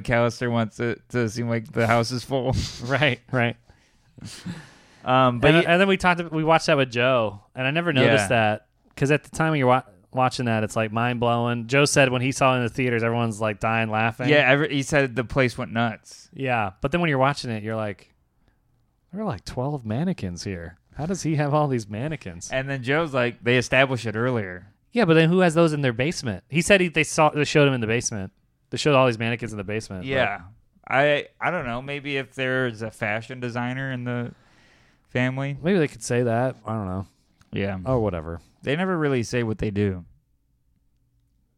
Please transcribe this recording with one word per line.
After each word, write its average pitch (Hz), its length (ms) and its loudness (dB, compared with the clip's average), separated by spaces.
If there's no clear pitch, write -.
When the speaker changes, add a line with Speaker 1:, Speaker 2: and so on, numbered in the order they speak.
Speaker 1:
McAllister 117 500 0
wants 113 280 -2
it 117 300 -4
to 120 200 0
seem 120 200 -6
like 117 220 -4
the 117 160 0
house 117 240 2
is 120 120 -6
full. 131 320 -2
<laughs> - 160 -14
Speaker 2:
Right, 131 340 0
right. 120 260 0
Speaker 1:
Um, 127 380 4
but 143 120 6
Speaker 2:
And, 165 120 4
Speaker 1:
y- 160 60 2
Speaker 2:
and 180 100 4
then 196 80 4
we 190 80 2
talked, 175 340 0
we 156 140 -2
watched 160 220 4
that 160 100 4
with 135 140 2
Joe, 117 500 0
and 131 120 -4
I 135 40 0
never 170 200 -2
noticed 117 340 4
Speaker 1:
Yeah. - 20 -2
Speaker 2:
that, - 120 -10
'cause 139 160 2
at 151 140 2
the - 100 -20
time 160 200 0
you're 131 120 2
wa-, 127 140 4
watching 127 320 0
that, 113 180 0
it's, 104 140 -4
like, 110 160 -2
mind 120 260 0
blowing. 120 480 0
Joe 131 160 4
said 139 260 4
when 123 120 0
he 131 100 0
saw 131 220 2
it 127 60 2
in 123 40 0
the 117 60 0
theaters, 120 340 -2
everyone's, 117 380 0
like, 107 180 -2
dying 113 300 0
laughing. 113 400 0
Speaker 1:
Yeah, 147 200 4
every, 143 240 2
he 139 100 -2
said 131 340 0
the 123 80 -2
place 127 320 0
went 120 160 -10
nuts. 113 600 -6
Speaker 2:
Yeah, 123 460 -2
but 143 140 -4
then 175 80 0
when 170 80 0
you're 139 80 0
watching 131 340 0
it, 110 120 -6
you're 110 120 -6
like, 107 380 -8
"There 190 100 -10
are, 220 40 -6
like, 123 180 -6
twelve 131 420 -6
mannequins 107 600 -4
here. 85 320 -10
How 143 100 -8
does 180 180 -4
he 156 120 0
have 147 180 0
all 151 140 2
these 117 220 -2
mannequins?" 104 600 -10
Speaker 1:
And 135 180 -4
then 139 140 -6
Joe's 143 300 0
like, 123 300 -2
"They 120 140 4
established 127 480 2
it 107 100 -4
earlier." 104 520 -4
Speaker 2:
Yeah, 233 120 2
but 165 100 6
then 160 120 6
who 170 120 4
has 175 160 4
those 165 180 4
in 143 80 -2
their 131 120 2
basement? 120 540 -4
He 156 140 0
said 196 180 4
he, 180 80 2
they 156 160 0
saw, 151 280 2
they 151 120 0
showed 143 240 4
him 139 60 2
in 123 80 -2
the 110 60 -2
basement. 110 440 -4
They 123 80 -8
showed 147 180 4
all 131 120 6
these 113 120 0
mannequins 113 320 -4
in 107 60 -10
the 101 80 -6
basement, 101 380 -6
but 131 40 -8
Speaker 1:
Yeah. 113 340 -2
I, 143 380 2
I 131 100 -2
don't 170 140 -4
know. 120 160 -6
Maybe 143 360 -6
if 131 180 -8
there's 127 480 -2
a 110 80 -8
fashion 113 480 -6
designer 123 520 -6
in 123 120 -8
the 120 300 -6
family. 135 540 -4
Speaker 2:
Maybe 190 160 2
they 147 80 4
could - 160 -14
say 123 200 0
that. 120 320 0
I 110 80 -4
don't 107 140 -4
know. 92 200 -6
Speaker 1:
Yeah. 98 340 -4
Speaker 2:
Oh, 131 140 0
whatever. 85 420 -4
Speaker 1:
They 135 120 -2
never 185 220 -2
really 139 260 0
say 120 200 -2
what 110 160 -4
they 107 120 -2
do. 95 340 -2